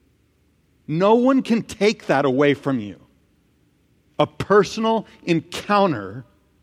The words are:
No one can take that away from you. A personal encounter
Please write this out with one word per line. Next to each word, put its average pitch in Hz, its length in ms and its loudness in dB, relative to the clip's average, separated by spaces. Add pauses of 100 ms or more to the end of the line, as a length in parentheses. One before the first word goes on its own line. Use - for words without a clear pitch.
(880)
No 190 260 2
one 254 280 2
can 226 200 -2
take - 440 -4
that 143 180 0
away 143 300 2
from 131 260 -4
you. 101 180 -12 (1200)
A 151 80 2
personal 214 800 -2 (160)
encounter 156 1040 -2 (380)